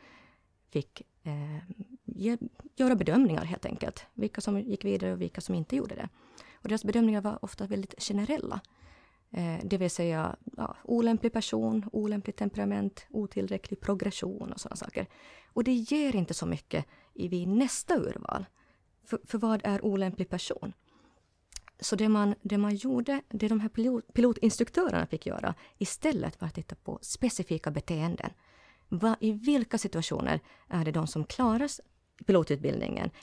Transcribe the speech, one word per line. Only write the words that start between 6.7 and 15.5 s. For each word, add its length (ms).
bedömningar 360
var 240
ofta 220
väldigt 360
generella. 580
Eh, 320
det 140
vill 140
säga, 440
ja, 260
olämplig 500
person, 580
olämpligt 460
temperament, 720
otillräcklig 720
progression 760
och 60
sådana 160
saker. 320